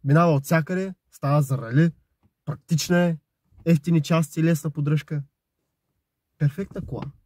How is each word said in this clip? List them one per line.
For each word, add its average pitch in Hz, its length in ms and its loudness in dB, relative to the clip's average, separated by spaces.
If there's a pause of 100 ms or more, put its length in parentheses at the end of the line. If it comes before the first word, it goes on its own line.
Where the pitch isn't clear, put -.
Минава 160 280 4
от 139 120 0
всякъде, 180 500 -2 (160)
става 147 320 0
за 135 160 -2
рали, 143 340 2 (520)
практична 165 540 -2
е, 175 180 0 (480)
ефтини 165 380 2
части, 160 420 0
лесна 165 260 0
поддръжка. 147 520 -4 (1160)
Перфектна 190 480 -4
кола. - 180 -10 (220)